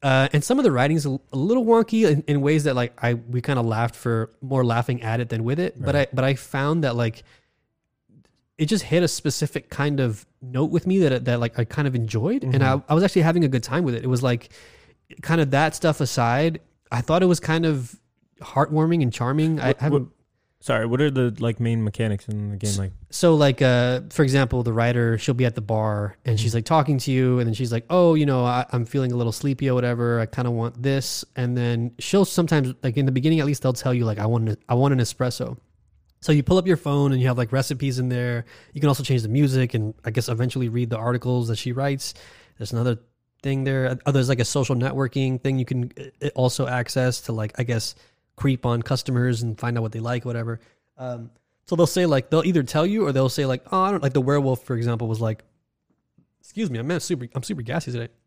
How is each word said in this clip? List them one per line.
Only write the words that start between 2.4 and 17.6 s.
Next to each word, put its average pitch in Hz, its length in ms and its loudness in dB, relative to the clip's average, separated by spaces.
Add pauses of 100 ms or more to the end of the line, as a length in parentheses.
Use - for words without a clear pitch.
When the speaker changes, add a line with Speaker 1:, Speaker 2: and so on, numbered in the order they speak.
Speaker 1:
ways 147 200 2
that, 139 140 0
like, 120 160 -2 (100)
I, 120 120 2
we 120 260 -6
kinda 127 220 0
laughed 113 340 0
for, 117 340 -2 (100)
more 131 240 0
laughing 120 380 0
at 113 160 -2
it 120 120 -4
than 113 120 -4
with 127 160 -2
it. 180 240 -2
But 139 140 0
Speaker 2:
Right. 139 120 2
Speaker 1:
I, - 60 -14
but 127 100 0
I 135 100 2
found 147 500 -2
that, 123 100 0
like, 117 300 -2 (1300)
it 156 80 0
just 196 180 0
hit 170 180 2
a 165 60 2
specific - 600 -4
kind 143 320 -2
of 117 240 -2 (160)
note 127 300 -2
with 170 160 0
me 185 140 2
that, 131 260 2
that, 120 140 0
like, 117 180 -2
I 120 60 2
kind 147 220 -2
of 131 80 -2
enjoyed, 117 480 -2
and 127 200 0
I, 131 140 4
Speaker 2:
Mm-hmm. - 140 -4
Speaker 1:
I 147 40 4
was 170 100 4
actually 190 180 4
having 165 220 4
a 143 40 2
good 127 140 0
time 165 220 -2
with 127 100 0
it. 117 80 -6
It 127 60 -4
was, 123 140 2
like, 123 260 0 (720)
kind 165 200 0
of 143 100 2
that 151 240 2
stuff 160 260 0
aside, 135 600 0 (300)
I 120 120 -2
thought 165 200 2
it 185 40 4
was 175 120 4
kind 165 280 0